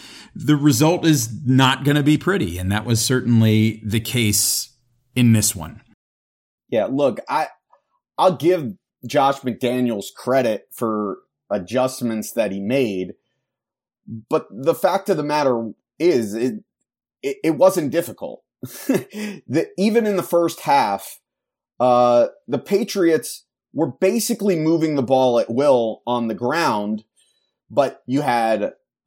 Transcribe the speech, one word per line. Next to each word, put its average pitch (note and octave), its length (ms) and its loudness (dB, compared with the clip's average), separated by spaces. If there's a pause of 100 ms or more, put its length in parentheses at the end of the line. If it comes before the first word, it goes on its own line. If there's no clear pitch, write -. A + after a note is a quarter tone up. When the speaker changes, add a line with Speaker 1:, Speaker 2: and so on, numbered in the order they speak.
(360)
Speaker 1:
the D3+ 200 2
result D3 480 4
is A#2+ 420 0
not C3 380 4
gonna C#3+ 180 2
be D3 160 4
pretty. B2 400 -2
And F#2 140 -2
that G#2+ 120 -2
was A2+ 200 0
certainly A2+ 800 2
the A2 160 -2
case - 720 -2 (400)
in B2 180 4
this G#2+ 220 2
one. D#2+ 260 -14 (880)
Speaker 2:
Yeah, G#2+ 220 0
look, C3+ 380 0
I, D3 180 -2 (720)
I'll F3 180 2
give D3 380 0 (320)
Josh C#3 340 2
McDaniels A#2+ 680 -2 (100)
credit B2 560 0
for G#2 460 -4 (320)
adjustments A2+ 840 -4
that G#2+ 180 -2
he G2 100 -8
made, B2+ 540 -2 (1120)
but - 220 -2
the C3+ 240 -2
fact F#3+ 340 0
of F#3 80 0
the D3 60 -2
matter C3+ 480 -2 (280)
is, B2+ 360 0
it, A2+ 300 -4 (580)
it, C#3 220 -6
it D#3+ 80 2
wasn't D3+ 400 2
difficult. G#2 500 -6 (200)
<laughs> - 0 - (240)
The, G3+ 840 -4 (100)
even G#3+ 280 2
in G3+ 100 -2
the E3 60 -2
first E3+ 380 -2
half, G#2+ 600 -2 (580)
uh, B2 500 4 (200)
the C3 100 -2
Patriots F#3 840 -2 (280)
were D#3 180 -2
basically G3+ 680 0
moving D#3 380 0
the C#3 80 0
ball A#2+ 360 2
at A2+ 140 -2
will A#2+ 540 2
on A#2+ 220 -2
the A2 60 -4
ground, A#2+ 680 -2 (640)
but C3+ 380 -2
you C3+ 140 -2
had A2+ 520 0 (340)